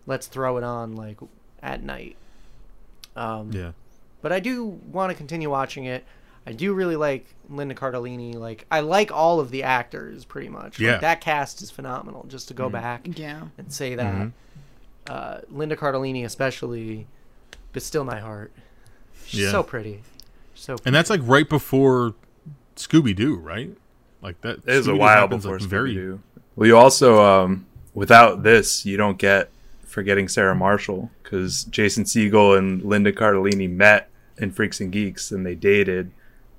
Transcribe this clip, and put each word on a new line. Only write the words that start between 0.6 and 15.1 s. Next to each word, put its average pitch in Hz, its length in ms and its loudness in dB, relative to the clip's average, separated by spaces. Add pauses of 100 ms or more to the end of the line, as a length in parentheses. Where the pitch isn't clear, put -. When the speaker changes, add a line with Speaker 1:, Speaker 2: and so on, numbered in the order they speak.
Speaker 1:
on, 117 320 -10
like, 107 220 -16 (460)
at 135 200 -12
night. 131 320 -16 (1000)
Um, 113 360 -10
Speaker 2:
Yeah. 90 200 -10 (500)
Speaker 1:
but 151 100 -6
I 185 80 -2
do 226 400 -8 (120)
wanna 185 240 -6
continue 151 340 -10
watching 135 360 -6
it. 127 200 -10 (420)
I 127 60 -14
do 180 200 -6
really 180 220 -4
like 147 320 -4 (220)
Linda 139 260 -10
Cardellini. 123 600 -10
Like, 113 360 -14
I 160 80 0
like 185 320 0
all 160 280 2
of 131 120 -6
the 131 120 -8
actors 131 640 -6
pretty - 240 -16
much. - 300 -16
Like, 110 80 0
Speaker 2:
Yeah. 120 120 2
Speaker 1:
that 160 220 0
cast 147 400 -6
is 202 80 -18
phenomenal. 131 600 -14
Just 127 180 -18
to 135 80 -20
go 127 100 -6
Speaker 2:
Mm-hmm. 113 80 -8
Speaker 1:
back 120 460 -10
Speaker 3:
Yeah. 151 220 -16 (160)
Speaker 1:
and 185 140 -18
say 131 240 -10
that. 117 200 -6
Speaker 2:
Mm-hmm. 101 120 -6 (800)
Speaker 1:
Uh, - 300 -14 (120)